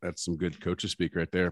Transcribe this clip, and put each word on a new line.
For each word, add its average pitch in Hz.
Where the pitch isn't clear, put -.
that's -
some 85
good 85
coaches 90
speak -
right 82
there, 90